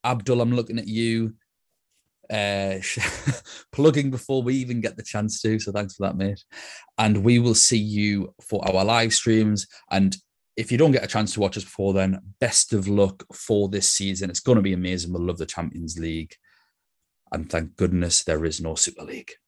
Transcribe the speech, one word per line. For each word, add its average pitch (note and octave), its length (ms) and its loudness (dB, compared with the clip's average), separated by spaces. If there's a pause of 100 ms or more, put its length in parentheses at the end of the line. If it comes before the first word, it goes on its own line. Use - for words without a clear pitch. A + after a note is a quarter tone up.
Abdul, A#2+ 360 0
I'm A#2 120 2
looking A#2 260 -2
at A2+ 100 -8
you, A2+ 460 0 (960)
uh, G2 480 -2 (460)
<laughs> - 480 -8
plugging C#3+ 380 4
before C3 320 -4
we B2+ 120 -2
even B2 260 -4
get A2 160 -6
the A2 60 -14
chance G#2+ 400 -4
to. A2 160 0
So G#2 140 -6
thanks G2+ 240 -6
for G2 100 -4
that, - 100 -4
mate. G2 260 -4 (560)
And G#2+ 260 2
we A#2+ 160 6
will A#2 140 4
see - 240 6
you G#2 640 0
for - 280 -4
our F#2+ 160 4
live A2+ 280 2
streams. A2 540 2 (240)
And F#2+ 260 2 (400)
if A2 160 -6
you A#2+ 60 2
don't D#3 140 6
get A#2+ 120 2
a G#2 40 -8
chance G#2+ 260 -2
to A2 60 -4
watch G2 160 0
us G2 80 -8
before G2 300 -2
then, F#2+ 240 2 (220)
best - 320 0
of G2 160 0
luck G2+ 360 2 (100)
for G2+ 340 0
this G2 200 0
season. F#2+ 420 -2
It's F2 100 -6
gonna A#2+ 220 4
be F#2+ 120 0
amazing. F2+ 380 -4
We'll F2 120 -4
love F2 140 -4
the D#2+ 80 -6
Champions E2 520 -8
League. D#2+ 360 -8 (1000)
And D#2+ 160 -6
thank D#2+ 280 -6
goodness F2+ 480 0
there D#2+ 200 -2
is D#2+ 160 -4
no D#2+ 140 -6
Super - 300 -4
League. - 280 -14 (140)